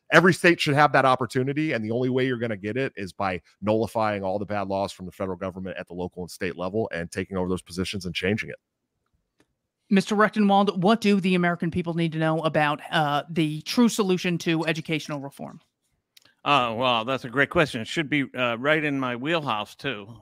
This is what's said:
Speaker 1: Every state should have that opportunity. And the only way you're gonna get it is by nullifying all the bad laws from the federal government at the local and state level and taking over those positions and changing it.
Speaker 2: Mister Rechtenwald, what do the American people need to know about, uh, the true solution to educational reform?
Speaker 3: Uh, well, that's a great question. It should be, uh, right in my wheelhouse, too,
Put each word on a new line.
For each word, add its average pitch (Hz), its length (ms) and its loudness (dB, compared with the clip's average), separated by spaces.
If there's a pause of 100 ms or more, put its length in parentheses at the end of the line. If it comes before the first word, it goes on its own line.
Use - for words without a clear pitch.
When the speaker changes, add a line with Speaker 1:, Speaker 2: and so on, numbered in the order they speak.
(100)
Speaker 1:
Every 165 240 8
state 170 260 2
should 147 140 0
have 147 200 4
that 135 100 4
opportunity. 135 720 0
And 113 100 -2
the 110 80 -4
only 127 160 0
way 127 180 0
you're 127 120 -2
gonna 113 180 -4
get 104 200 -6
it 135 200 -4
is 92 160 -10
by 92 280 -4 (200)
nullifying 107 640 0
all 95 160 -2
the 98 60 -8
bad 101 200 -4
laws 98 240 -2
from 92 160 -14
the 87 60 -14
federal 95 240 -6
government 92 420 -8
at 92 80 -10
the 87 80 -16
local 90 300 -8
and 82 60 -14
state 90 260 -6
level 92 360 -4
and 85 160 -6
taking 95 280 -6
over 90 120 -2
those 92 140 -2
positions 90 420 -6
and 87 120 -8
changing 95 340 -2
it. - 60 -12 (1300)
Speaker 2:
Mister 196 260 2
Rechtenwald, 202 640 4
what 220 240 4
do 202 180 4
the 185 140 2
American 175 360 0
people 170 220 -4
need 165 200 0
to 160 60 -4
know 160 260 0
about, 151 360 2 (100)
uh, 147 380 0
the 156 340 -2
true 240 280 4
solution 185 480 0
to 165 260 0
educational 156 560 -4
reform? 143 400 -14 (840)
Speaker 3:
Uh, 127 280 2
well, 117 300 2
that's 131 220 -4
a - 20 -8
great 131 220 2
question. 147 320 2
It 107 40 -8
should 160 220 -4
be, 143 160 0 (100)
uh, 123 220 0
right 151 260 2
in 143 160 -2
my 127 180 -4
wheelhouse, 131 580 -2
too, 110 340 -8 (140)